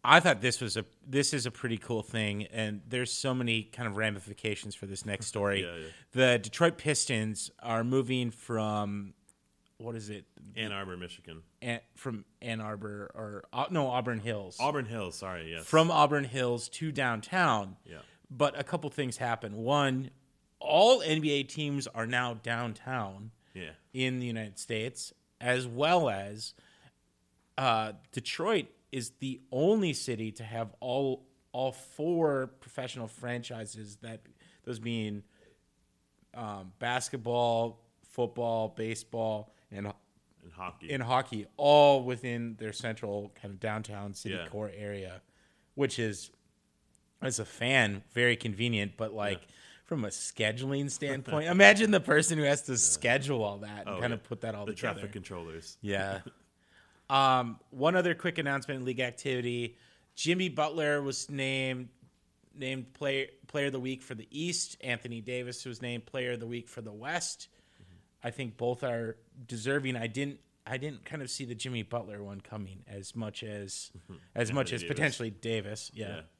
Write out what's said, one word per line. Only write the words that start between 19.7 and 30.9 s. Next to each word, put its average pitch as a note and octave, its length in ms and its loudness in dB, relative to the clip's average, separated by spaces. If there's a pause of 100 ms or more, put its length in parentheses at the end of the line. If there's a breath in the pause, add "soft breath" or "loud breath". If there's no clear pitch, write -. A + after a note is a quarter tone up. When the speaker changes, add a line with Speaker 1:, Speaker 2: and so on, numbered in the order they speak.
Speaker 1:
all G3+ 420 8
N D#3 180 2
B D3+ 120 2
A C#3+ 120 2
teams C#3+ 440 -4
are A2+ 180 -4
now B2 300 0
downtown A2+ 960 -6 (240 soft breath)
Speaker 2:
Yeah. E2+ 160 -10 (200)
Speaker 1:
in B2+ 280 0
the B2 80 -4
United A2 320 -6
States, A2+ 540 -6 (280)
as B2+ 260 2
well D3 420 4
as, G2+ 440 -6 (1040 soft breath)
uh, A2 360 2 (180)
Detroit E3 560 0 (240)
is B2 280 -4
the C3 220 -6 (100)
only F3+ 400 4
city A2+ 400 -4
to A2+ 120 -14
have A2 360 -6
all, C3 480 0 (240)